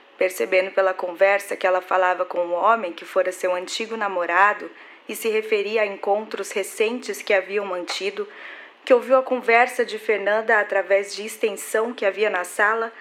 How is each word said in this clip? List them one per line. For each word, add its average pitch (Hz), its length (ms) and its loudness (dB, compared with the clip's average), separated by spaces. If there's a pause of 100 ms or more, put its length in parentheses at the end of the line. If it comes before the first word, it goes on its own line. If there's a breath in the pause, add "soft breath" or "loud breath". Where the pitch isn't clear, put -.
(180 loud breath)
Percebendo 185 540 0
pela 190 200 2
conversa 196 640 0
que - 120 -2
ela 185 140 2
falava 180 440 2
com 175 140 -4
um 175 140 -2
homem 190 400 2
que 175 120 -14
fora 185 260 0
seu 185 240 -2
antigo 208 420 -6
namorado 190 720 2 (400 loud breath)
e 143 60 -8
se - 140 -4
referia 214 540 0
a 208 40 2
encontros 202 640 -2
recentes 214 720 -4
que - 100 -2
haviam 196 320 0
mantido, 196 640 -6 (580 loud breath)
que - 80 2
ouviu 240 240 6
a 262 60 6
conversa 247 600 2
de 214 160 -6
Fernanda 214 580 2
através 196 560 0
de 202 100 -8
extensão 220 680 -2
que 233 140 -4
havia 196 240 0
na 185 120 -2
sala, 226 480 0 (100)